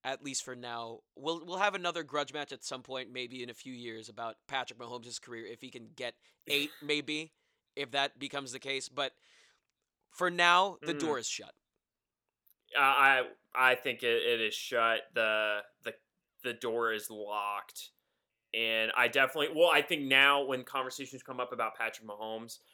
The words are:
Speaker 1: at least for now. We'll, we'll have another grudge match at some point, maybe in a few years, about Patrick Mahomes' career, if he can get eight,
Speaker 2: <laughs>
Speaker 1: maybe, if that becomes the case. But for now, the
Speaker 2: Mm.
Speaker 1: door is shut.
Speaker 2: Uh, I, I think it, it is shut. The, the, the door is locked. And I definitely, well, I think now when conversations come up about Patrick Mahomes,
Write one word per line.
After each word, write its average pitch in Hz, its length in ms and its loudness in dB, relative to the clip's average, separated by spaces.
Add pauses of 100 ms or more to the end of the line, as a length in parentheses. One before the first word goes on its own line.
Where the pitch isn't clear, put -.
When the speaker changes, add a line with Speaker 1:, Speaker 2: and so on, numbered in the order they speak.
Speaker 1:
at 135 220 -6
least 135 180 -6
for 127 120 -12
now. 117 460 -10 (140)
We'll, 160 300 -6
we'll 175 140 -8
have 202 160 2
another 175 260 -4
grudge 143 320 -4
match 147 180 -8
at 131 120 -14
some 131 180 -8
point, 127 320 -10
maybe 123 300 -8
in 120 80 -10
a - 20 -16
few 131 200 -14
years, 113 360 -12
about 113 280 -10 (100)
Patrick 127 320 -6
Mahomes' 120 420 -12
career, 113 240 -12
if 113 160 -14
he 131 80 -14
can 117 260 -16
get 123 200 -8 (320)
eight, 147 280 0
Speaker 2:
<laughs> - 80 -20
Speaker 1:
maybe, 151 480 -4 (440)
if 131 160 -6
that 139 260 -2
becomes 135 340 -8
the 127 80 -10
case. 135 300 -6
But 131 220 -4 (1000)
for 180 200 0
now, 175 500 4
the 165 120 -4
Speaker 2:
Mm. 147 60 -4
Speaker 1:
door 147 200 0
is 110 80 -6
shut. - 260 -10 (1200)
Speaker 2:
Uh, 143 40 6
I, 135 420 8 (300)
I 127 220 6
think 123 280 -4
it, 117 200 4
it 117 180 2
is 107 120 0
shut. 113 480 2 (120)
The, 107 460 0 (240)
the, 113 100 -6 (500)
the 123 100 -4
door 117 400 -2
is 104 160 -6
locked. 104 800 -6 (640)
And 113 420 0
I 120 140 2
definitely, 135 440 2
well, 165 200 6
I 147 80 6
think 147 220 -4
now 139 420 6
when 131 180 -2
conversations 131 580 -6
come 127 200 -8
up 123 100 -4
about 110 240 -2
Patrick 113 320 -6
Mahomes, 110 520 -10 (140)